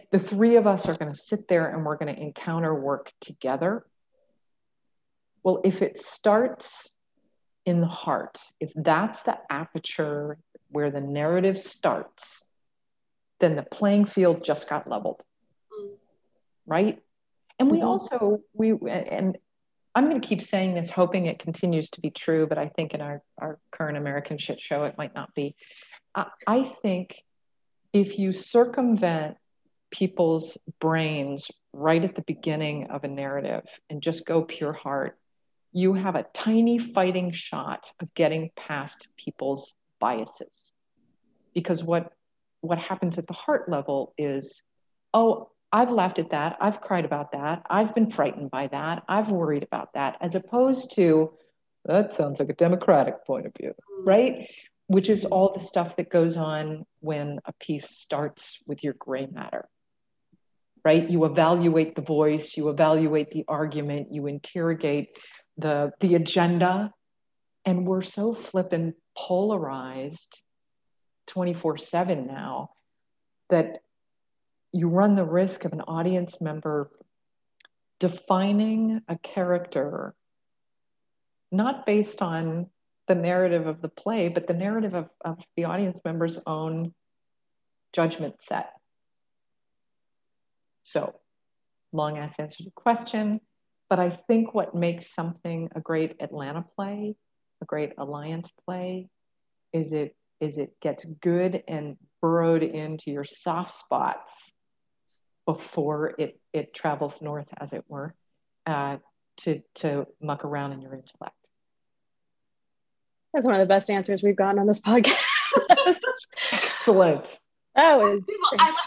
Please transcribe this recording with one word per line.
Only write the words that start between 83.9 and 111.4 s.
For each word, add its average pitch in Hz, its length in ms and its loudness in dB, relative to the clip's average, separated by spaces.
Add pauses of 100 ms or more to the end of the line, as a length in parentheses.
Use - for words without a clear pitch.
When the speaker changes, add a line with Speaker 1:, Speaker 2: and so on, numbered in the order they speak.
Speaker 1:
but 170 180 -4
the 180 60 0
narrative 202 420 -2
of, 165 140 -6 (140)
of 165 140 -6 (180)
the 170 100 -2
audience 180 380 -2
member's 165 440 -4
own 160 460 -4 (1000)
judgment - 480 -2
set. - 300 -6 (2000)
So, - 300 -6 (800)
long 151 260 -2
ass 147 220 -10
answer 151 180 -10
to 165 60 -18
the 190 80 -18
question, 220 680 -2 (500)
but 185 100 2
I 175 100 2
think 226 440 0
what 202 200 -2
makes 170 400 -2
something 165 640 -6
a 156 60 -8
great 160 380 -2
Atlanta 151 460 -8 (100)
play, 208 400 -6 (460)
a - 40 -14
great 151 320 -4
Alliance 147 520 -8 (160)
play, 185 420 -8 (640)
is 156 200 -2
it, 151 240 -4 (240)
is 147 180 -4
it 143 140 -6 (100)
gets 147 240 -6 (160)
good 180 460 0
and 151 300 -8 (240)
burrowed 165 420 4
into 156 480 -6
your 143 120 -6
soft 170 480 -6
spots - 800 -6 (920)
before 151 720 -4
it, - 220 -6 (140)
it 151 200 -6
travels 147 480 -4
north, 147 360 -10
as 143 160 -14
it - 160 -10
were, 147 260 -12 (500)
uh, 143 300 -4 (400)
to, 147 260 -4 (140)
to 143 320 -4 (140)
muck 147 240 -6
around 143 260 -6
in 135 100 -12
your 131 120 -16
intellect. - 420 -16 (2000)